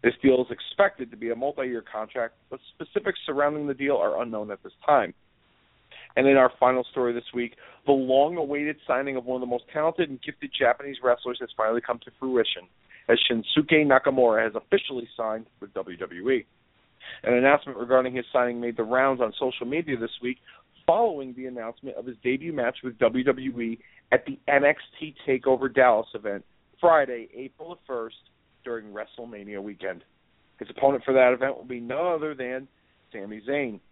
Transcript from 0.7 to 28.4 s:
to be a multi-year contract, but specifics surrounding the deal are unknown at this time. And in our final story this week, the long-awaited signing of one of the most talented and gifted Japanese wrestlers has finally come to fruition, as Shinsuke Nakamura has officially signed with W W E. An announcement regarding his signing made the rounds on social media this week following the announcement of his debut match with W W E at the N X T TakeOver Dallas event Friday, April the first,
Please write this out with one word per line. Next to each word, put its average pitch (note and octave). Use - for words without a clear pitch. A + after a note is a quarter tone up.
to A#2
be A#2
a A#2
multi-year B2+
contract, A2+
but C3+
specifics -
surrounding D3
the C#3
deal C#3
are F#2+
unknown G#2+
at G2+
this G2
time. A#2
And C3
in C#3
our B2+
final B2+
story B2
this A#2+
week, A#2+
the C#3+
long-awaited D3
signing C#3
of B2
one B2+
of B2+
the B2
most B2
talented D#3+
and C3+
gifted D3
Japanese C3+
wrestlers B2
has B2
finally A2+
come A#2+
to -
fruition, A#2
as A#2
Shinsuke D3
Nakamura C3
has A2
officially B2
signed A2
with G2+
W F#2
W F2+
E. B2
An A#2+
announcement C3
regarding B2+
his B2
signing B2
made A#2+
the A#2
rounds B2+
on A2
social B2+
media D3
this A2+
week B2
following E3
the B2+
announcement B2
of A#2+
his B2
debut C3+
match B2+
with A#2
W B2+
W C3
E A2+
at B2+
the C3+
N C#3+
X C#3+
T D#3
TakeOver C3
Dallas A#2+
event G#2
Friday, C#3
April C3+
the F3
first, A2+